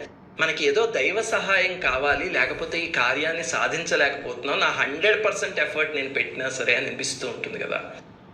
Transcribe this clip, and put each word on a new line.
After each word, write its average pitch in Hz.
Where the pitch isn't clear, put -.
మనకి 160
ఏదో 175
దైవ 170
సహాయం 185
కావాలి, 135
లేకపోతే 151
ఈ 165
కార్యాన్ని 147
సాధించలేకపోతున్నాం, 143
నా 170
హండ్రెడ్ 156
పర్సెంట్ 185
ఎఫర్ట్ 151
నేను 135
పెట్టినా 127
సరే 123
అని 131
అనిపిస్తూ 123
ఉంటుంది -
కదా. -